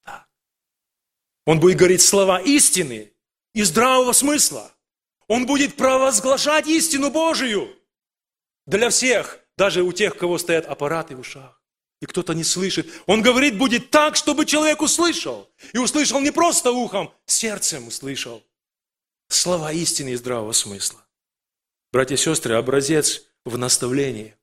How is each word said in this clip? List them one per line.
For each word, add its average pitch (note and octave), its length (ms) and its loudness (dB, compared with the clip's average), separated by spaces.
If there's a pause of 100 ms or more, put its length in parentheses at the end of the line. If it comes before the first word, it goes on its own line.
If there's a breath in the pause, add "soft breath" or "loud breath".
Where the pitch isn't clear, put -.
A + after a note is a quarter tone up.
Да. - 220 -18 (1160)
Он D#3 140 4
будет F3+ 180 6
говорить F3+ 240 2
слова F#3+ 380 4
истины D#3 720 0 (420)
и G#3+ 100 -2
здравого B3 480 2
смысла. A#3+ 600 0 (560)
Он A#3+ 200 0
будет C#4 280 0
провозглашать C4 920 2
истину C#4+ 420 0
Божию A#3+ 680 -2 (920)
для G#3 240 2
всех, A#3+ 480 0 (180)
даже F3+ 240 2
у F3+ 120 0
тех, G3+ 220 0
у - 40 -16
кого F3 180 0
стоят D#3+ 300 -2
аппараты D3 480 -6
в B2+ 60 -14
ушах, C3+ 380 -20 (420)
и D3+ 40 -10
кто-то E3+ 280 -6
не D#3+ 100 -4
слышит. F3 440 -2 (200 loud breath)
Он G#3+ 160 4
говорит B3 340 4
будет A#3+ 320 0
так, D4+ 260 4
чтобы D4 300 0
человек D4+ 360 0
услышал. D4 680 -2 (240 loud breath)
И A3+ 60 -2
услышал C4+ 420 0
не C#4+ 80 0
просто E4 420 2
ухом, G3+ 400 -4 (140)
сердцем E3 640 -4
услышал. A#2+ 560 -10 (840)
Слова D#3+ 460 -2
истины D#3 360 -4
и B2 60 -4
здравого A#2+ 360 -6
смысла. - 520 -6 (880)
Братья C3 220 0
и B2+ 60 -2
сестры, C3+ 340 -2
образец C#3 680 0 (200)
в A#2+ 140 -6
наставлении. B2 840 -4